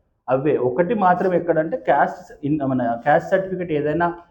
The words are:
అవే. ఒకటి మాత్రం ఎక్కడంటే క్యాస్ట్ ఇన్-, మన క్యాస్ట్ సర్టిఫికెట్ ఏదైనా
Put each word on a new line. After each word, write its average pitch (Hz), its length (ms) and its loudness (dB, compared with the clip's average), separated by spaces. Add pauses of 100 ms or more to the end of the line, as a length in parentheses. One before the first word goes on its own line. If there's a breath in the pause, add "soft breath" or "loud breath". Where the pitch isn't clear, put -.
(300)
అవే. 135 280 2
ఒకటి 127 360 0
మాత్రం 185 400 2
ఎక్కడంటే 170 440 0
క్యాస్ట్ - 680 -2
ఇన్-, 147 200 0
మన 123 380 -2
క్యాస్ట్ 156 260 2
సర్టిఫికెట్ 185 420 -2
ఏదైనా 151 420 0 (160)